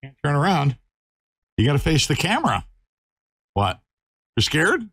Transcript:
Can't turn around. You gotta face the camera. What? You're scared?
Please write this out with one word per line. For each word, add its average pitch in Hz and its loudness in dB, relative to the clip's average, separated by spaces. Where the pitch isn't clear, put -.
Can't 139 -20
turn 147 0
around. 143 0
You 107 2
gotta 139 2
face 160 0
the 147 0
camera. 196 -2
What? 98 -2
You're 117 0
scared? 208 0